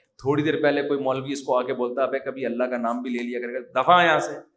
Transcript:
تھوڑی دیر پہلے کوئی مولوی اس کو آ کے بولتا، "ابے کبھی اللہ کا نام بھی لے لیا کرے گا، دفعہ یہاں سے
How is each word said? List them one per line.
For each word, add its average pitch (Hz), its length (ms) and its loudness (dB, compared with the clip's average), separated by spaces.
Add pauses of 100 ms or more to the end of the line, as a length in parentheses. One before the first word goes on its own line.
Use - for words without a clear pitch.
(180)
تھوڑی 147 240 0
دیر 147 200 0
پہلے 143 200 2
کوئی 143 180 0
مولوی 131 320 -2
اس 131 100 -6
کو 131 160 2
آ 123 40 0
کے 127 120 -2
بولتا، 123 280 -2
"ابے 131 160 -2
کبھی 131 280 -6
اللہ 117 180 -2
کا 123 120 -4
نام 120 260 -2
بھی 127 80 -6
لے 120 120 -4
لیا 120 180 -4
کرے 120 140 -8
گا، 131 280 -2
دفعہ 175 220 8
یہاں 156 140 4
سے - 140 -4 (240)